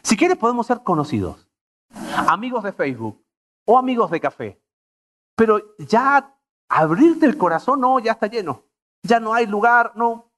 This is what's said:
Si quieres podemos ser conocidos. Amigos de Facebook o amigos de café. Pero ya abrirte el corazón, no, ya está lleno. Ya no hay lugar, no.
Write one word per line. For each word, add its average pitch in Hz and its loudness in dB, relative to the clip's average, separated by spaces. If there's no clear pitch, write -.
Si 220 0
quieres 349 0
podemos 233 -2
ser - -4
conocidos. 123 -4
Amigos 220 -4
de 196 -8
Facebook 117 -8
o 240 4
amigos 240 0
de 165 -4
café. 123 -6
Pero 214 2
ya 269 0
abrirte 208 4
el 214 2
corazón, 180 -2
no, 254 2
ya 220 -2
está 214 -2
lleno. 202 -8
Ya 226 2
no 220 -4
hay 240 0
lugar, 233 2
no. 226 -4